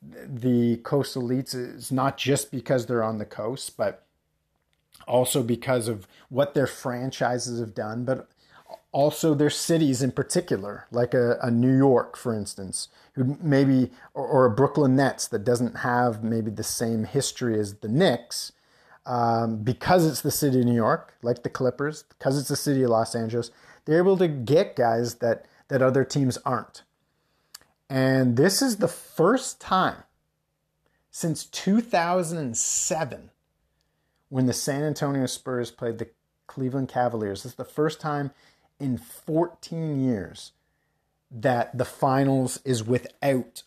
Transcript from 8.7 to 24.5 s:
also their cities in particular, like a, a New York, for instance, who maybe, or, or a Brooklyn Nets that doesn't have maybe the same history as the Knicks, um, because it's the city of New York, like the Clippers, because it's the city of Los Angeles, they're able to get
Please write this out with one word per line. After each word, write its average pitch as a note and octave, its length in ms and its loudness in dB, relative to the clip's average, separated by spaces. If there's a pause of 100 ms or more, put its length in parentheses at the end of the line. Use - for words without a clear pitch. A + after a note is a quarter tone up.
also D3 420 2
their C#3+ 160 4
cities C#3+ 540 2
in B2+ 80 0
particular, G#2 800 -4
like A#2+ 240 0
a, A#2+ 260 2
a B2+ 80 0
New B2 260 4
York, C3 400 4
for A#2+ 180 -4
instance, G2 560 -8 (240)
who C3+ 280 -2
maybe, C3+ 480 4 (240)
or, C3+ 140 -6
or B2+ 180 6
a A#2 60 4
Brooklyn C3 440 4
Nets C3 340 2
that G#2 140 -2
doesn't A#2+ 340 0
have A#2+ 460 0
maybe A2 280 -2
the G#2 120 -6
same A2+ 420 -2
history A#2 540 -2
as G#2 160 -4
the - 120 -12
Knicks, C3+ 640 0 (540)
um, A#2 520 0
because D#3+ 480 2
it's D#3 160 -2
the D3 100 -2
city C3 280 2
of A#2+ 60 4
New A#2+ 100 4
York, A#2 460 0
like A#2+ 220 -4
the D3 60 -6
Clippers, C#3 540 -4
because - 340 -4
it's C#3 120 -6
the D3 60 -4
city C3+ 280 0
of A#2+ 80 2
Los A2+ 240 2
Angeles, A#2 340 -4 (360)
they're D3+ 120 4
able F#3 200 4
to F3+ 100 4
get D3 480 2